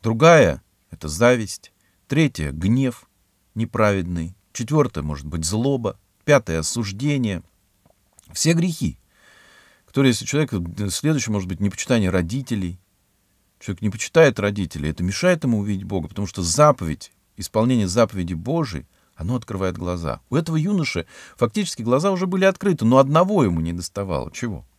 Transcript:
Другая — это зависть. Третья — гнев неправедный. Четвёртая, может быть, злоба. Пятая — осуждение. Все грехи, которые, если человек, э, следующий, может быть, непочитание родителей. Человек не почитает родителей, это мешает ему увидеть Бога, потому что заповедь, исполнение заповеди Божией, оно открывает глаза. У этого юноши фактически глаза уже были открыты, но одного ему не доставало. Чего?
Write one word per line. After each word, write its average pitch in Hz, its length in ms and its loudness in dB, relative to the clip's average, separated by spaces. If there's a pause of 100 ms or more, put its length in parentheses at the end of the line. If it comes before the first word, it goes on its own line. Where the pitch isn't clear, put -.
Другая — 113 600 6 (280)
это - 180 -10
зависть. 110 640 0 (360)
Третья — 135 440 0
гнев 117 560 0 (460)
неправедный. 95 800 0 (180)
Четвёртая, 127 520 -2
может 73 220 -8
быть, 80 180 -6
злоба. 113 540 -2 (260)
Пятая — 123 360 2
осуждение. 110 840 -4 (920)
Все 160 200 0
грехи, 165 460 -2 (880)
которые, 135 240 4
если 110 140 -2
человек, 147 280 -2
э, 87 380 -4
следующий, 139 400 -2
может 98 180 -2
быть, 90 120 -6
непочитание 101 500 0
родителей. 92 680 -2 (800)
Человек 98 220 -8
не 107 80 0
почитает 131 500 2
родителей, 98 500 -2
это 90 140 -6
мешает 160 400 0
ему 117 160 0
увидеть 101 240 -4
Бога, 90 240 -4
потому 101 180 -8
что - 160 -8
заповедь, 87 720 0 (240)
исполнение 110 500 0
заповеди 92 480 0
Божией, 107 520 -4 (280)
оно 101 220 -4
открывает 95 400 -4
глаза. 87 440 -4 (100)
У 120 60 -2
этого 165 200 -2
юноши 156 500 -2 (300)
фактически 123 460 -4
глаза 135 280 2
уже 185 160 -2
были 190 200 2
открыты, 190 400 2
но 123 120 6
одного 160 460 4
ему 87 160 0
не 82 120 -2
доставало. 87 600 -6
Чего? 110 320 -8 (140)